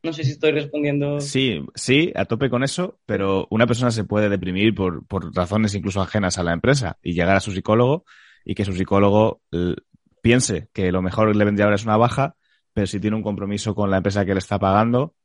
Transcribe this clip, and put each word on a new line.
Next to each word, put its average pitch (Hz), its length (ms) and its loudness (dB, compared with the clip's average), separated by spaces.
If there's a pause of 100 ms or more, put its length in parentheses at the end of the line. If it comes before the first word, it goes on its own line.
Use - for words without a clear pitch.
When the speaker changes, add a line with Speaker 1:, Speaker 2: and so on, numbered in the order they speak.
Speaker 1:
No 160 120 -6
sé 156 100 -8
si 139 80 0
estoy 151 200 0
respondiendo. 143 680 -2
Speaker 2:
Sí, 131 420 -2 (140)
sí, 147 400 2
a 98 100 -2
tope 123 240 -2
con 123 140 -2
eso, 175 420 -6
pero 98 440 -2
una 113 180 4
persona 120 240 0
se 113 140 -2
puede 104 240 0
deprimir 95 440 0
por, 90 320 -4
por 85 300 -8
razones 98 400 0
incluso 98 260 -2
ajenas 92 360 -2
a 90 60 -2
la 85 100 0
empresa 110 500 0
y 87 100 -4
llegar 87 220 2
a 95 60 2
su 107 100 -8
psicólogo 117 540 0 (400)
y - 100 -6
que - 80 -4
su 98 100 -4
psicólogo, 101 680 2 (100)
eh, 87 240 -2 (460)
piense 117 520 2
que 92 180 0
lo 92 100 0
mejor 104 340 0
le 104 100 4
vendría 104 200 2
ahora 104 100 2
es 101 80 -4
una 110 140 2
baja, 131 380 2 (380)
pero 101 140 -2
si 101 120 -6
tiene 107 180 -2
un 107 60 -6
compromiso 101 520 -4
con 101 160 0
la 95 60 2
empresa 98 280 0
que 98 80 -2
le 95 60 0
está 101 180 -4
pagando 113 680 2